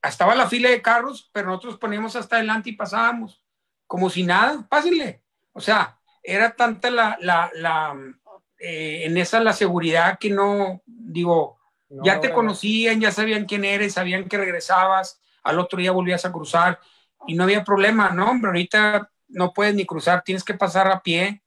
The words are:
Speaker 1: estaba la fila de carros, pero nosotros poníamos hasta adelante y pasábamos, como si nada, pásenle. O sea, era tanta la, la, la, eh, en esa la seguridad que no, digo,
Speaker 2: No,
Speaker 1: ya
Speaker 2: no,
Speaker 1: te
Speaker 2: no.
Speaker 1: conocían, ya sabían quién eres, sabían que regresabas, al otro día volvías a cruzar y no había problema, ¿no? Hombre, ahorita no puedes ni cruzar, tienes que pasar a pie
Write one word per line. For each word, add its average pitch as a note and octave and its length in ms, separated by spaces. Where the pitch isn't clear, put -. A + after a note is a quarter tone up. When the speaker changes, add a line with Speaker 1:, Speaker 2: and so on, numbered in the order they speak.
Speaker 1:
estaba G3+ 320
la B3+ 120
fila A#3+ 220
de A#3+ 120
carros, A#3+ 520
pero G3 140
nosotros F#3 300
poníamos A3 380
hasta A#3 220
adelante A3 320
y A3 40
pasábamos, A3+ 720
como F#3 220
si F3+ 140
nada, G#3+ 460
pásenle. D4+ 540
O - 60
sea, G3+ 400
era G#3+ 320
tanta A#3 360
la, A3+ 280
la, E3+ 360
la, D#3+ 400
eh, D#3+ 460
en E3 120
esa F3+ 220
la A3 140
seguridad F3 680
que G#3+ 100
no, G3 560
digo, E3 720
Speaker 2:
No, C3+ 160
Speaker 1:
ya F#3+ 100
Speaker 2:
no, G3 60
Speaker 1:
te B3+ 80
Speaker 2:
no. B3+ 60
Speaker 1:
conocían, A3 680
ya G#3+ 100
sabían G#3+ 340
quién G3+ 200
eres, G3+ 280
sabían F#3 360
que G#3 80
regresabas, F#3 840
al D#3+ 160
otro F3+ 200
día F#3 120
volvías F3+ 340
a F3+ 60
cruzar E3+ 480
y D#3+ 100
no F3 80
había G3 200
problema, G#3 480
¿no? F#3 200
Hombre, A#3 180
ahorita G#3 600
no F3+ 240
puedes G#3 220
ni G3 100
cruzar, E3+ 380
tienes F#3 200
que G#3 100
pasar F#3 340
a F#3 140
pie F#3 460